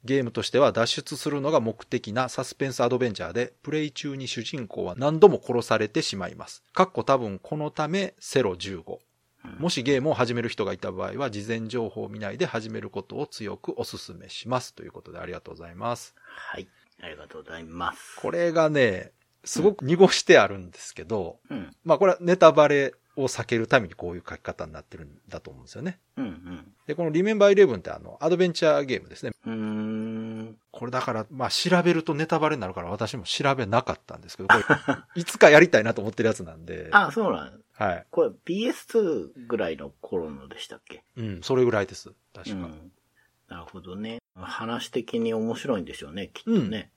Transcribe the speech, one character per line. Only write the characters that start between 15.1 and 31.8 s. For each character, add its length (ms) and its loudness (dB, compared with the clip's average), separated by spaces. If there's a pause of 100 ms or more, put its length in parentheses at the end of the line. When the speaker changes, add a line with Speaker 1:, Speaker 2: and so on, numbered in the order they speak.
Speaker 1:
で 80 -16
あ 80 -12
り 60 -12
が 80 -12
と 100 -18
う 40 -16
ご 80 -20
ざ 60 -18
い 60 -20
ま 200 -6
す。 200 -18 (340)
Speaker 2:
は 100 -12
い。 80 -16 (360)
あ 40 -14
り 80 -14
が 120 -20
と 120 -18
う 40 -18
ご 80 -20
ざ 80 -14
い 40 -16
ま 300 -6
す。 260 -20
Speaker 1:
こ 120 -4
れ 200 0
が 200 4
ね、 400 2 (320)
す 180 -4
ご 120 6
く 120 -8
濁 240 8
し 140 0
て 160 10
あ 80 6
る 100 -6
ん 140 -14
で 80 -20
す 160 -16
け 80 -14
ど、 340 -6 (140)
Speaker 2:
う 20 -10
ん。 160 -10 (140)
Speaker 1:
ま 120 4
あ 40 -4
こ 80 6
れ 60 6
は 60 0
ネ 160 2
タ 160 10
バ 160 6
レ 280 2 (220)
を 80 0
避 200 -4
け 120 0
る 100 0
た 120 4
め 80 -2
に 60 -14
こ 180 -8
う 40 -10
い 20 -12
う 100 -16
書 80 -14
き 60 -20
方 240 -10
に 80 -16
な 80 -16
っ 20 -20
て 140 -20
る 80 -18
ん 40 -20 (200)
だ 100 -12
と 100 -18
思 100 -20
う 40 -20
ん 40 -20
で 40 -20
す 40 -20
よ 60 -12
ね。 180 -10 (180)
Speaker 2:
う 40 -8
ん 40 -4
う 20 -8
ん。 460 -16 (120)
Speaker 1:
で、 100 -6
こ 80 -4
の 80 -2
リ 120 2
メ 80 2
ン 80 0
バ 80 8
ー 60 8
イ 20 6
レ 100 10
ブ 80 2
ン 40 -4
っ 20 -6
て 120 -10
あ 80 -10
の、 200 -18
ア 100 0
ド 60 4
ベ 120 4
ン 60 0
チ 120 0
ャ 140 4
ー 40 -2
ゲ 120 -2
ー 80 -6
ム 40 -20
で 80 -18
す 80 -16
ね。 80 -6 (140)
Speaker 2:
う 40 -8
ー 40 -6
ん。 1040 -8 (140)
Speaker 1:
こ 140 -12
れ 60 -8
だ 100 -4
か 120 -4
ら、 180 -4
ま 140 -6
あ 40 -2
調 320 2